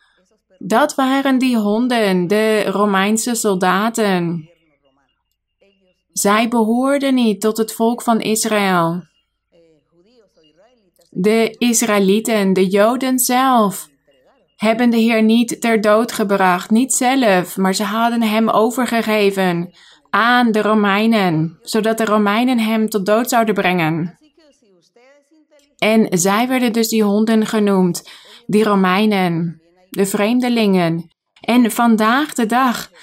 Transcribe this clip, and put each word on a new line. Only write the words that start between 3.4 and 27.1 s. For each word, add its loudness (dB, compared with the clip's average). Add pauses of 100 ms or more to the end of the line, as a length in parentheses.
Zij 0
behoorden 0
niet 0
tot -2
het -4
volk -2
van 0
Israël. -2 (2000)
De 0
Israëlieten, 0
de 2
Joden 0
zelf, 0 (680)
hebben 0
de 0
Heer 2
niet 2
ter 0
dood 2
gebracht, 0
niet 2
zelf, 0
maar 0
ze -4
hadden -2
hem 0
overgegeven -2 (400)
aan 2
de 0
Romeinen, 0
zodat -2
de 0
Romeinen 0
hem -2
tot -4
dood 0
zouden 0
brengen. -2 (1600)
En 2
zij 0
werden 0
dus -2
die 0
honden 0